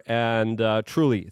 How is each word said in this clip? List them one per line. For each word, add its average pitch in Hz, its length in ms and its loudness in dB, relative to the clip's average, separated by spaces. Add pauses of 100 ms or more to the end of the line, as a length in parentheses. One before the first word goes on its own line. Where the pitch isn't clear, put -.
And, 113 560 0
uh, 110 240 2
truly, 123 480 0